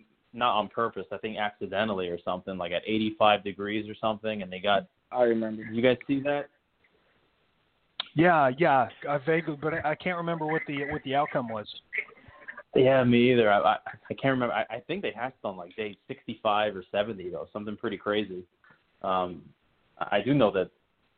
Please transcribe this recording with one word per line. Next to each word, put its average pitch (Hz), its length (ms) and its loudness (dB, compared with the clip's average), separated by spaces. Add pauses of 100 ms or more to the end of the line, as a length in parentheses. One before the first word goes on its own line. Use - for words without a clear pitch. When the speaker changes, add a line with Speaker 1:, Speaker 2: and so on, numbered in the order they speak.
(340)
Speaker 1:
not 117 240 2
on 104 120 0
purpose, 110 420 -4
I - 60 -8
think 110 200 -8
accidentally 101 680 -2
or 87 160 -4
something, 92 340 -6
like, 87 140 -6
at 87 160 -2
eighty-five 107 560 2
degrees 101 440 -6
or 107 80 -12
something, 110 460 -4
and 92 100 -10
they 92 80 -10
got 98 280 2 (240)
Speaker 2:
I 123 120 2
remember. 110 400 0
Speaker 1:
Did 110 120 -10
you 117 60 -2
guys 123 160 4 (100)
see 139 140 0
that? 143 260 -4 (1700)
Speaker 3:
Yeah, 156 440 6
yeah, 139 300 4 (200)
I 147 120 0
vaguely, 160 420 0
but 151 120 -2
I, 151 180 -2
I 156 40 -2
can't 180 220 -4
remember 165 300 -4
what 156 200 0
the, 143 180 -4
what 147 180 -6
the 135 120 -2
outcome 139 320 0
was. 110 200 -8 (1080)
Speaker 1:
Yeah, 131 280 6
me 120 300 6
either. 113 180 6
I, 101 80 6
I, 104 180 4 (320)
I - 40 -8
can't 135 180 0
remember. 123 220 0
I, 107 160 -2
I 117 100 -10
think 180 220 -8
they 110 100 -4
hatched 120 320 -10
on, 98 140 -8
like, 90 180 -16
day 104 220 -8 (100)
sixty-five 107 680 -2
or 92 160 -10
seventy, 101 380 -4
though, 82 240 -8
something 107 240 -8
pretty 104 200 -6
crazy. 98 460 -4 (580)
Um, 92 400 -2 (560)
I, - 200 -2
I 104 40 2
do 120 120 0
know 120 180 6
that 92 180 0 (480)